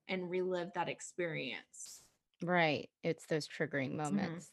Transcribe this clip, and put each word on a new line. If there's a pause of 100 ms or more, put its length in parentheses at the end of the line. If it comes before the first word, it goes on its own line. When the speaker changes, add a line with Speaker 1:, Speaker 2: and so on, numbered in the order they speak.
Speaker 1:
and
relive
that
experience. (400)
Speaker 2:
Right, (120)
it's
those
triggering (180)
Speaker 1:
Mm-hmm.
Speaker 2:
moments